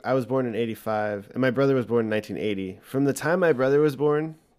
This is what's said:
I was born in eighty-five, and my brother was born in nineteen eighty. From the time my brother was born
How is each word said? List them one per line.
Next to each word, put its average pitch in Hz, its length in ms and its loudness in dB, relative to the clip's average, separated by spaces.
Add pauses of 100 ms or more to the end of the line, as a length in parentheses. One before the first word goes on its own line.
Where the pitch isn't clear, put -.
I 120 120 -2
was 127 120 0
born 127 200 0
in 113 100 -4
eighty-five, 107 760 -4
and 120 80 -4
my 127 120 2
brother 135 240 2
was 120 100 0
born 113 200 0
in 110 40 -4
nineteen 107 260 -4
eighty. 95 460 -4
From 135 220 -2
the 139 80 2
time 160 260 0
my 170 140 4
brother 131 280 2
was 151 140 2
born 151 400 -2 (240)